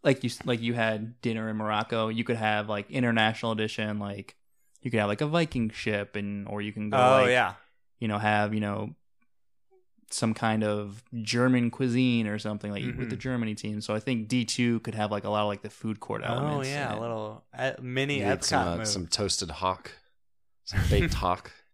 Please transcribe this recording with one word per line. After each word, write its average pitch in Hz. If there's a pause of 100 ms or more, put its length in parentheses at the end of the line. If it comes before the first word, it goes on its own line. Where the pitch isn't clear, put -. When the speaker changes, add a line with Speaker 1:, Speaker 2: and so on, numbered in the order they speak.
Speaker 1:
like 139
you, 120 (160)
like 120
you 117
had 113
dinner 113
in 107
Morocco. 110
You 113
could 117
have, 107
like, 104
international 113
edition. 107
Like, 101 (460)
you 120
could 113
have, 104
like, 107
a 151
Viking 151
ship, 101
and, 101
or 104
you 104
can 107
go, 135
Speaker 2:
Oh, 127
Speaker 1:
like, 123
Speaker 2:
yeah. 120 (460)
Speaker 1:
you 117
know, 104
have, 107
you 107
know, 104 (1160)
some 113
kind 110
of 104 (180)
German 120
cuisine 123
or 107
something, 104
like, 101
eat 120
with 123
the -
Speaker 2:
Mm-hmm. -
Speaker 1:
Germany 117
team. 107
So 107
I 110
think 113
D 123
two 117
could 113
have, 107
like, 104
a 104
lot 107
of, 104
like, 101
the 104
food 110
court 110
Speaker 2:
Oh, -
Speaker 1:
elements 139
Speaker 2:
yeah, 143
Speaker 1:
in 107
Speaker 2:
a 107
Speaker 1:
it. 110
Speaker 2:
little, 110 (140)
uh, 127 (100)
mini 135
Speaker 3:
You -
need 123
Speaker 2:
Epcot -
Speaker 3:
some, 123
uh, 85
Speaker 2:
move. 110
Speaker 3:
some 98
toasted 95
hawk, 92 (720)
some 98 (100)
baked 135
Speaker 2:
<laughs> -
Speaker 3:
hawk. 90 (220)